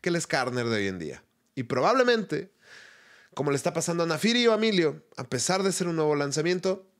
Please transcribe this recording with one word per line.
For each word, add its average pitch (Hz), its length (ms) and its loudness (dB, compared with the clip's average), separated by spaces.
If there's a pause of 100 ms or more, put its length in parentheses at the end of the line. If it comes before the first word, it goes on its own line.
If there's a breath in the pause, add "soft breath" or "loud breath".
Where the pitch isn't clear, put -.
que - 80 -4
el 170 100 -2
Skarner 127 480 -2
de 117 100 0
hoy 101 120 -2
en 95 100 -6
día. 73 240 -10 (320)
Y 127 100 -8
probablemente, 196 840 0 (840 loud breath)
como 143 160 -2
le 143 80 0
está 170 160 -4
pasando 170 300 -2
a - 20 -4
Nafiri 220 400 4
o 226 60 6
a 214 40 4
Emilio, 180 480 2 (140)
a 131 60 -6
pesar 180 380 0
de 190 100 2
ser 175 140 -2
un 170 100 -2
nuevo 151 200 2
lanzamiento 170 720 -2 (120)